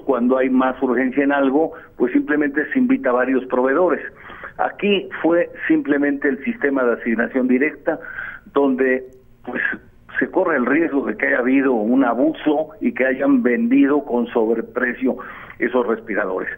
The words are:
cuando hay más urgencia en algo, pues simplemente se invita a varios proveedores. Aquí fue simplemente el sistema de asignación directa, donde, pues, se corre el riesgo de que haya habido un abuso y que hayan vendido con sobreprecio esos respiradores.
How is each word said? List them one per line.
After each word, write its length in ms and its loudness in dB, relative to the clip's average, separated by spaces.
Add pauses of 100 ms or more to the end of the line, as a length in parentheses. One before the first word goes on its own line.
cuando 320 2
hay 120 2
más 340 2
urgencia 400 2
en 80 2
algo, 400 2 (240)
pues 160 0
simplemente 640 0
se 40 2
invita 320 2
a 40 2
varios 320 0
proveedores. 560 2 (560)
Aquí 520 -2 (120)
fue 280 2 (200)
simplemente 580 0
el 160 -2
sistema 400 -2
de 100 2
asignación 540 -2
directa, 520 0 (540)
donde, 520 2 (400)
pues, 180 -6 (560)
se 100 0
corre 280 0
el 80 0
riesgo 400 0
de 100 -4
que 120 -2
haya 120 0
habido 320 2
un 320 2
abuso 680 0 (100)
y 120 0
que 120 0
hayan 360 2
vendido 600 4
con 240 -2
sobreprecio 880 -2 (400)
esos 300 0
respiradores. 720 -4